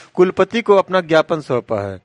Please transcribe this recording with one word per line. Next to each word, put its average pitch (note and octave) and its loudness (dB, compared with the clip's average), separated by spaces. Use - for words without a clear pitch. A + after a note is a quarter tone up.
कुलपति F#3 0
को G3+ 2
अपना F#3 0
ज्ञापन D#3+ 0
सौंपा A2+ -4
है, G2 -10